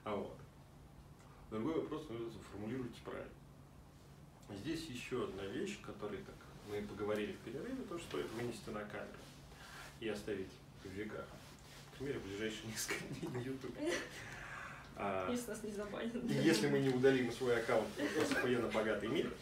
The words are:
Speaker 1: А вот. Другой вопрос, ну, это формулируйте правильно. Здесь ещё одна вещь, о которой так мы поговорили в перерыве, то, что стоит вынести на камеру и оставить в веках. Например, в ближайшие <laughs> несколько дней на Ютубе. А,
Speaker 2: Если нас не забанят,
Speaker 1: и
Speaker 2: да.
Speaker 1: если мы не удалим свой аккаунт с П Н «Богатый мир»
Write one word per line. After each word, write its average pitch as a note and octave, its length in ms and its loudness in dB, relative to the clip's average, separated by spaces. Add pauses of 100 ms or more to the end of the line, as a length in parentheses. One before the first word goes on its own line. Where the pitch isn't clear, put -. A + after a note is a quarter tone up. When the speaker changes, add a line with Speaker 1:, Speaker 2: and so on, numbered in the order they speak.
Speaker 1:
А G#2 120 0
вот. - 200 -2 (1160)
Другой A#2 300 0
вопрос, - 280 -4
ну, A#2 180 -4
это G#2 100 -10 (140)
формулируйте A2+ 520 -4
правильно. - 280 -8 (1300)
Здесь - 240 0
ещё A#2+ 400 -2
одна F#2+ 200 -4
вещь, A#2 360 -2
о - 60 -12
которой G#2 320 -4
так - 160 -10 (340)
мы G2+ 120 0
поговорили G#2 520 0
в - 60 -8
перерыве, A3+ 500 -4
то, F3 80 -4
что - 100 -8
стоит C#3+ 240 -2
вынести A#2 380 -4
на G#2+ 160 -4
камеру - 340 -8 (800)
и A2+ 100 -2
оставить G2+ 420 -2 (320)
в G2+ 60 -8
веках. G2+ 360 -4 (680)
Например, C3 260 -2
в - 40 -8
ближайшие G#2+ 440 -4
<laughs> A2 40 -6
несколько - 420 -2
дней - 180 -4
на B2+ 80 -2
Ютубе. C3+ 540 -2 (1040)
А, F#2+ 300 2
Speaker 2:
Если A#3+ 220 0
нас - 120 -6
не G#3+ 80 -4
забанят, G#3 440 -2
Speaker 1:
и - 40 2
Speaker 2:
да. - 140 2
Speaker 1:
если D3 360 8
мы C#3 100 6
не C3+ 100 6
удалим B2+ 420 8
свой A#2+ 300 6
аккаунт A2+ 260 6 (100)
с C#3 360 4
П B2 200 6
Н A2+ 180 6
«Богатый G#2+ 380 4
мир» D#3 220 4 (100)